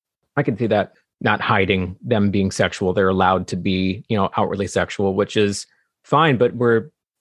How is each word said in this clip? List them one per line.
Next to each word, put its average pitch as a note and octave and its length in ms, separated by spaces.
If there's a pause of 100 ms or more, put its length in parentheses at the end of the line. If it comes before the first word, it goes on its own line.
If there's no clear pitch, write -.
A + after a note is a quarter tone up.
(340)
I D3 80
can B2 140
see A2+ 120
that. G#2 260 (280)
Not G#2+ 200
hiding F#2+ 580
them G#2 300
being F#2+ 200
sexual. F#2 440
They're F#2+ 160
allowed F#2 380
to G2 80
be, F#2 520
you A2+ 80
know, G2 220
outwardly G2 280
sexual, F#2+ 480
which G2+ 220
is G2+ 300 (360)
fine, D3 360
but B2 160
we're A#2 340 (320)